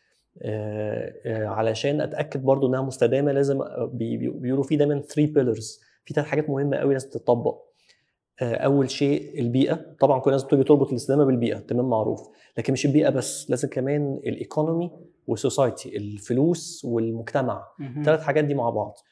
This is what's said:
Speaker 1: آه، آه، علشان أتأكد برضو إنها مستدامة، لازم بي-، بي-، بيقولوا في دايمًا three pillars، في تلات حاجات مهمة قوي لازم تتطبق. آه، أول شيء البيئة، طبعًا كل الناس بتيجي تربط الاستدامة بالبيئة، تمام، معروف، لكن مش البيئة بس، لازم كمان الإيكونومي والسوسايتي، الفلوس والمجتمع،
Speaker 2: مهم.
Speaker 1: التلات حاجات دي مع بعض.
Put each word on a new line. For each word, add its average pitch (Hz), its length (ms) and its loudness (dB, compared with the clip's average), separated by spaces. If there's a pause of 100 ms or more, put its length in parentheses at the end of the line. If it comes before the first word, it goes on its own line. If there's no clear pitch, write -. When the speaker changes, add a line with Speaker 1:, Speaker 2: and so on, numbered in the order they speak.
(420)
Speaker 1:
آه، 107 720 -6 (120)
آه، 110 200 -4
علشان 110 540 0
أتأكد 147 420 -4
برضو 135 260 2
إنها 131 140 0
مستدامة، 135 500 2
لازم 139 260 2 (340)
بي-، 113 240 -4
بي-، 120 140 -2
بيقولوا 135 340 -2
في 151 120 0
دايمًا 143 260 2
three 151 260 0
pillars، 123 520 0 (240)
في 147 100 -12
تلات 147 120 0
حاجات 147 240 -2
مهمة 139 260 0
قوي 139 160 2
لازم 131 180 -2
تتطبق. - 560 0 (760)
آه، 117 120 -2
أول 139 360 2
شيء - 500 0
البيئة، 127 340 2 (260)
طبعًا 135 200 4
كل 143 100 2
الناس 135 140 2
بتيجي 135 200 4
تربط 139 240 6
الاستدامة 135 360 2
بالبيئة، 117 340 2
تمام، 123 320 -2
معروف، 110 380 -2 (300)
لكن 127 140 -2
مش 135 140 0
البيئة 143 240 4
بس، - 400 -4
لازم 131 180 -2
كمان 139 580 -2
الإيكونومي 165 640 -2 (360)
والسوسايتي، 120 680 -2
الفلوس 120 880 -2
والمجتمع، 117 800 -2 (140)
Speaker 2:
مهم. 135 200 -10
Speaker 1:
التلات 151 220 2
حاجات 151 240 0
دي 143 100 0
مع 117 160 0
بعض. 107 280 -6 (140)